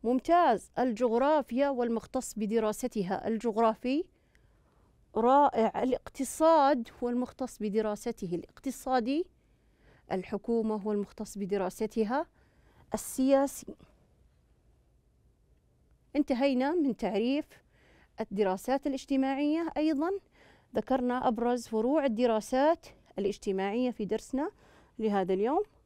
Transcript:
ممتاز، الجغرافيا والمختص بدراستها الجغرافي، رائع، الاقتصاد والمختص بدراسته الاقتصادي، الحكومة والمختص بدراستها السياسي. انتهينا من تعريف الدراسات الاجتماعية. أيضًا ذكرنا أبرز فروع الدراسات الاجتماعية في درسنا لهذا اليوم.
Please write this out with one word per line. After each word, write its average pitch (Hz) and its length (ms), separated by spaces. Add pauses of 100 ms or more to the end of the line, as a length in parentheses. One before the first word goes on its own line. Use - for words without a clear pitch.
ممتاز، 262 760
الجغرافيا 254 880
والمختص 240 680
بدراستها 214 920
الجغرافي، 226 760 (1120)
رائع، 240 680
الاقتصاد 277 1040 (120)
والمختص 247 580
بدراسته 208 760
الاقتصادي، 262 920 (880)
الحكومة 214 760
والمختص 208 500
بدراستها 208 880 (680)
السياسي. 269 840 (2500)
انتهينا 269 600
من 277 220
تعريف 233 480 (760)
الدراسات 208 680
الاجتماعية. 277 920
أيضًا 311 340 (640)
ذكرنا 247 520
أبرز 240 400
فروع 254 380
الدراسات 247 840 (320)
الاجتماعية 202 720
في 220 140
درسنا 254 460 (480)
لهذا 196 340
اليوم. 247 300 (220)